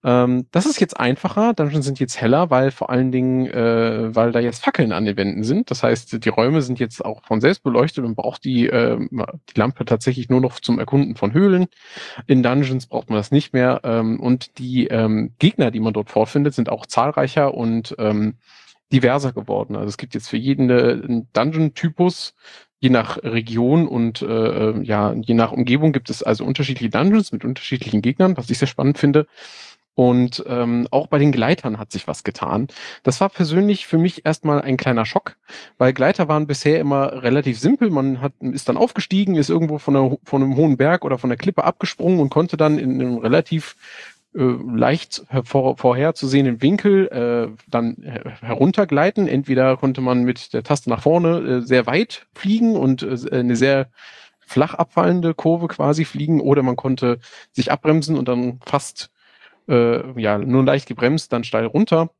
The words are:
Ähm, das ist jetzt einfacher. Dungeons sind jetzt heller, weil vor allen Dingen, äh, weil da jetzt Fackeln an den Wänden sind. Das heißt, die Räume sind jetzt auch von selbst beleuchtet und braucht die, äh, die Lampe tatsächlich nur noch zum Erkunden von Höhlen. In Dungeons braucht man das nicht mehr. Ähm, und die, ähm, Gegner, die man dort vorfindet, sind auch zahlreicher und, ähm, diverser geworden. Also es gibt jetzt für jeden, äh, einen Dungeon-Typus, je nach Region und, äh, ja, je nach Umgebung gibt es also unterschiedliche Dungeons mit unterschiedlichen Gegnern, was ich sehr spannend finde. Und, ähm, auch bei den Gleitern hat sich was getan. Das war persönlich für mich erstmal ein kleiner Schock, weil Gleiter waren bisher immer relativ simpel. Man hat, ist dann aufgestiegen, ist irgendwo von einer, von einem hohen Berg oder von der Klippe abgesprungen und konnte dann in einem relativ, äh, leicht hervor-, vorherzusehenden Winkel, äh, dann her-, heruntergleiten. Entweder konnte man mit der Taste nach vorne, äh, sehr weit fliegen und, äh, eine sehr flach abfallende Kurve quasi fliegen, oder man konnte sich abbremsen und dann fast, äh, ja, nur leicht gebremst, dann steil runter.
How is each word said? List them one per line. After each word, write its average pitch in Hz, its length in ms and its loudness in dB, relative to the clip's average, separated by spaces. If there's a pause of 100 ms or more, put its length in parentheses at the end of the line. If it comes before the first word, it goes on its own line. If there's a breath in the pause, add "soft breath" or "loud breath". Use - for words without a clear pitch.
Ähm, 123 480 2
das 185 140 2
ist 302 140 0
jetzt - 200 -2
einfacher. 185 540 0
Dungeons 147 320 -2
sind 139 140 -6
jetzt 127 200 -4
heller, 147 300 2
weil 131 220 2
vor - 180 -8
allen 127 220 0
Dingen, 127 340 0
äh, 113 680 0
weil 117 160 4
da 117 80 2
jetzt 120 240 -2
Fackeln - 300 2
an 101 120 0
den 101 100 0
Wänden 98 280 -2
sind. 165 260 -2
Das - 140 -4
heißt, 117 420 -2
die 113 40 4
Räume 135 340 2
sind 123 160 -4
jetzt 117 260 -6
auch - 180 -10
von 110 160 -2
selbst 151 220 2
beleuchtet 131 420 0
und 113 120 -4
braucht - 300 -6
die, 123 220 2
äh, 120 320 0
die - 600 -6
Lampe 117 260 0
tatsächlich 123 420 -2
nur 127 140 2
noch 131 180 -2
zum - 200 -2
Erkunden 139 360 0
von 104 180 -4
Höhlen. 185 340 4 (580 loud breath)
In 131 160 4
Dungeons 131 460 0
braucht 120 240 -8
man 107 60 0
das 104 120 -2
nicht 143 240 0
mehr. 127 300 2
Ähm, 113 360 -2
und 123 380 -2
die, 127 300 -2
ähm, 110 500 0
Gegner, 147 320 2
die 110 120 -4
man 110 120 -2
dort 107 160 -4
vorfindet, 139 460 0
sind 120 140 -2
auch 113 180 -6
zahlreicher 139 680 0
und, 113 460 -4
ähm, 107 380 0 (540 soft breath)
diverser 131 420 2
geworden. 104 420 -6
Also 104 120 -6
es 104 100 -8
gibt - 180 -14
jetzt 117 140 -8
für 113 80 -6
jeden, 131 340 0
äh, - 20 6 (300)
einen 117 300 -4
Dungeon-Typus, 160 1000 -2 (460 loud breath)
je 131 100 0
nach 117 340 2
Region 117 640 0
und, 117 340 -4
äh, 110 600 -2
ja, 107 320 0
je 113 200 -2
nach 113 200 4
Umgebung 131 400 2
gibt 123 160 -4
es - 120 -8
also 113 220 -2
unterschiedliche 135 460 -4
Dungeons 196 420 2
mit - 140 -8
unterschiedlichen 117 560 -4
Gegnern, 185 340 2
was 120 140 -10
ich - 80 -2
sehr 139 100 0
spannend 139 300 0
finde. 147 280 2 (680 loud breath)
Und, 123 520 2
ähm, 120 440 -2
auch 143 160 0
bei 151 100 0
den 143 140 4
Gleitern 117 480 -2
hat - 140 -14
sich - 140 -8
was - 180 -10
getan. 104 420 -4 (360 loud breath)
Das 131 180 0
war 190 80 2
persönlich 185 580 0
für 165 100 0
mich 175 280 0
erstmal 156 360 0
ein 131 140 -2
kleiner 117 300 0
Schock, - 320 -4 (400 loud breath)
weil 131 160 4
Gleiter 151 340 2
waren 151 180 0
bisher 147 340 0
immer 139 440 -2
relativ 127 340 0
simpel. 214 320 2
Man 135 300 0
hat, 135 220 -6
ist - 260 -6
dann 127 100 0
aufgestiegen, 196 580 0
ist 147 140 2
irgendwo 160 280 0
von 143 180 0
einer, 135 300 2
von 135 180 0
einem 135 140 0
hohen 151 180 4
Berg 151 300 2
oder 131 120 0
von 123 120 -4
der 117 80 -2
Klippe - 260 -2
abgesprungen 175 560 -2
und 139 100 2
konnte 165 280 0
dann 151 220 2
in 131 200 -2
einem 123 180 -2
relativ, 151 600 -2 (580 loud breath)
äh, 156 60 -2
leicht 123 840 -2
hervor-, 131 500 0
vorherzusehenden 135 840 0
Winkel, 196 440 4
äh, 120 480 -2 (140)
dann 117 320 -2
her-, - 400 -12
heruntergleiten. 160 840 2
Entweder 131 500 2
konnte 135 240 -2
man 127 220 2
mit - 300 -4
der 113 100 -4
Taste 139 260 -2
nach 113 140 -2
vorne, 170 340 2
äh, 127 240 -2
sehr 127 240 2
weit 147 480 -4
fliegen 220 420 2
und, 135 280 0
äh, 123 120 -4 (160)
eine 123 240 0
sehr 135 360 2 (480 loud breath)
flach - 340 0
abfallende 175 600 0
Kurve 170 320 0
quasi 151 360 0
fliegen, 151 380 0
oder 139 220 2
man 127 120 0
konnte 123 440 -2 (320 loud breath)
sich - 200 -2
abbremsen 151 460 0
und 127 100 -4
dann 123 380 -4
fast, - 460 -6 (580 soft breath)
äh, 123 500 0
ja, 104 200 0
nur 131 260 2
leicht 139 220 0
gebremst, 135 440 -2
dann 117 120 -2
steil 113 240 -2
runter. 165 420 2 (100)